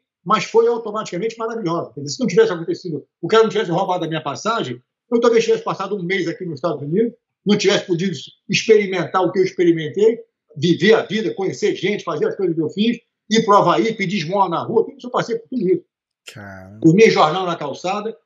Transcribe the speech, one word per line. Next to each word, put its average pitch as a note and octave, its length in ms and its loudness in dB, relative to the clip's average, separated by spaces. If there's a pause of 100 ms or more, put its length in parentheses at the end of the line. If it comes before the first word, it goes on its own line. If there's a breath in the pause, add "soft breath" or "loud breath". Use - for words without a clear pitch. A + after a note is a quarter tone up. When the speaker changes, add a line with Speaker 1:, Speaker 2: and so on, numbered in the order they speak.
(240)
Speaker 1:
mas F#3+ 200 0
foi A3+ 240 2
automaticamente A3 680 -4
maravilhosa. A3 560 -6
Quer D3 80 -14
dizer, C#3+ 140 -10
se - 40 -10
não B3 80 0
tivesse F3+ 240 4
acontecido, E3+ 540 -8 (160)
o E3+ 60 -6
cara A3+ 160 6
não G#3+ 60 2
tivesse G3+ 220 -2
roubado F3+ 320 -2
a D#3+ 40 -6
minha D#3 140 -6
passagem, C3+ 600 -6 (280)
eu A#3 120 2
talvez A#3 240 4
tivesse A3+ 180 0
passado G3 320 -6
um F#3 80 -6
mês F3 240 -2
aqui E3+ 180 -8
nos E3 100 -8
Estados D3 260 -4
Unidos, G3 320 0 (320)
não G3 120 2
tivesse G3 280 2
podido F3+ 260 -2 (380)
experimentar F#3+ 720 2
o F3 80 0
que G3+ 80 -2
eu F#3 40 6
experimentei, F3+ 760 2 (380)
viver E3 360 4
a - 100 2
vida, G#3+ 300 -4
conhecer F#3 420 -2
gente, G3+ 280 -4
fazer A3 240 -2
as - 80 -4
coisas F3+ 180 -2
que D#3+ 80 -4
eu D3 80 -2
fiz, A#3 280 0 (320)
ir A3 160 2
pro G3+ 100 6
Havaí, E3+ 380 4
pedir G3 240 -4
esmola F3+ 320 0
na D#3 120 -2
rua, A3 220 0
tudo - 140 -10
isso B3 100 -16
eu B3 40 -14
passei A3+ 280 -4
por - 80 -20
tudo G3 220 -2
isso. F3+ 140 0 (500)
Speaker 2:
Caramba. G2 500 -16
Speaker 1:
Dormi F3 220 8
em G3+ 40 8
jornal D#3+ 360 2
na E3+ 100 -4
calçada, F#3 600 -8 (100)